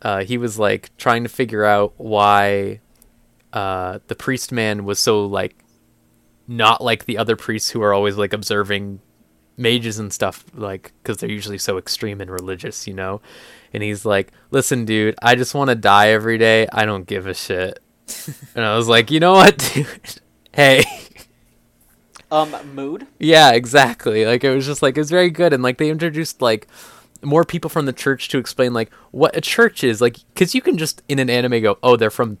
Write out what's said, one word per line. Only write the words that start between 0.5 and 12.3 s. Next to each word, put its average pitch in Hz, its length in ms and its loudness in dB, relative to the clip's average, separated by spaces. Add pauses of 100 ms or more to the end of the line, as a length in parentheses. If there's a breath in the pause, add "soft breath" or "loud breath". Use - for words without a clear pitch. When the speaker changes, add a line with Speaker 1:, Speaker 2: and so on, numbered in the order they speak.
Speaker 1:
like, 104 400 -2
trying 120 240 0
to 120 60 -8
figure 110 360 -4
out 104 320 2
why, 101 840 0 (720)
uh, 95 460 -6 (100)
the - 60 -12
priest - 380 -8
man 107 320 -4
was 101 140 -4
so, 107 280 0
like, 98 300 -6 (920)
not 117 340 2
like 117 220 -2
the 117 140 -6
other 113 180 0
priests - 340 -6
who 113 120 -4
are 104 120 4
always, 101 220 0
like, 101 160 -4
observing 101 680 -4 (560)
mages 117 420 -2
and 104 140 -10
stuff, - 320 -6 (100)
like, 98 380 -12 (120)
'cause 110 140 -8
they're 117 120 -8
usually 104 280 -10
so 95 200 -6
extreme 101 420 -8
and 92 100 -14